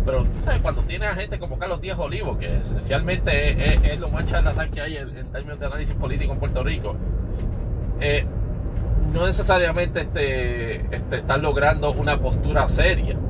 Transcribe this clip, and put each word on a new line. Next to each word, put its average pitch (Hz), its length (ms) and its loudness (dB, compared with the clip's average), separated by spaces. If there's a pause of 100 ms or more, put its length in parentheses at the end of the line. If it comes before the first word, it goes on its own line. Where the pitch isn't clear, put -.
pero 131 200 2
tú - 200 0
sabes, - 160 4
cuando - 220 0
tienes - 260 -2
a 190 60 -2
gente 202 240 -6
como 170 200 -6
Carlos 180 220 -4
Díaz 185 180 -6
Olivo, 143 400 -4
que 127 200 0
esencialmente - 920 0
es, - 320 4
es, - 80 4
es - 80 -4
lo - 100 -4
más - 160 -2
charlatán 156 460 2
que 147 80 -6
hay 151 160 -6
en, 135 200 -10
en - 120 -10
términos 151 320 -10
de 147 60 -6
análisis - 280 -4
político - 380 -2
en - 80 -4
Puerto - 240 0
Rico, 127 320 -2 (1040)
eh, 147 260 2 (880)
no 170 120 2
necesariamente, 175 760 2
este, 120 920 -2
este, 127 220 -4
están 135 240 0
logrando 147 520 2
una 147 260 2
postura 135 500 2
seria - 480 4 (140)